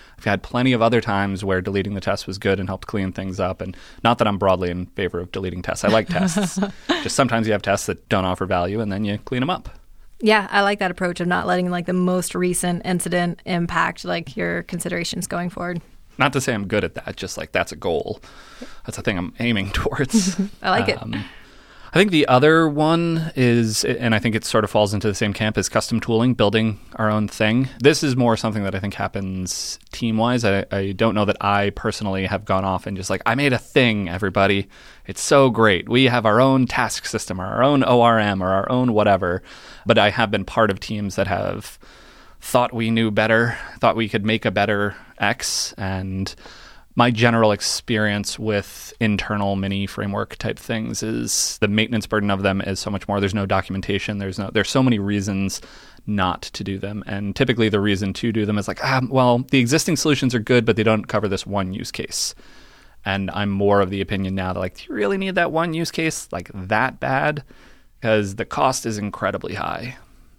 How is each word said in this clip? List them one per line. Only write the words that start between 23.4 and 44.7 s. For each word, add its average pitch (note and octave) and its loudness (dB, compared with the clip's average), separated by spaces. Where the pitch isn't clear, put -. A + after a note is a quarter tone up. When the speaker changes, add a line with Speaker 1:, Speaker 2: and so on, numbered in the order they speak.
Speaker 1:
and A#2+ 0
I G#2+ 2
think A2 0
it G#2+ -2
sort A2 2
of - -2
falls G#2+ 2
into G#2 0
the G2 0
same G#2 0
camp, G#2+ 0
is G2 0
custom A2+ 0
tooling, A#2 2
building A2 2
our A2 0
own G#2+ 0
thing. A2+ 2
This C#3 6
is C3+ 2
more A#2+ 4
something G#2+ -2
that G2 -2
I F#2+ -2
think G2 -4
happens - -6
team-wise. A#2 0
I, G2 2
I G2 -2
don't G2+ 2
know G#2 2
that G#2 0
I G2+ 2
personally G2 -4
have G2+ -2
gone F#2+ 0
off F#2+ -2
and G2 -6
just, F#2+ -8
like, G2 -2
"I A2+ 2
made C#3+ 2
a A#2 0
thing, A2 2
everybody. G2 2
It's - -10
so C#3 6
great. G#2+ 4
We B2+ 4
have A#2 2
our A2 6
own C3 4
task - -2
system - -6
or F#2 -6
our G#2+ 0
own C#3 4
O A#2+ 6
R A#2 6
M G2+ 0
or F#2 0
our F#2+ 2
own B2+ 2
whatever." G2 4
But A2+ 6
I G#2 6
have A2 2
been G2+ 0
part A2 2
of F#2+ -2
teams G#2 -6
that G2 0
have F#2+ -4
thought B2 0
we A2+ 0
knew A2+ 2
better, A2+ 2
thought A#2 4
we A2 0
could G#2 -2
make A2 0
a G#2+ 2
better G2+ 0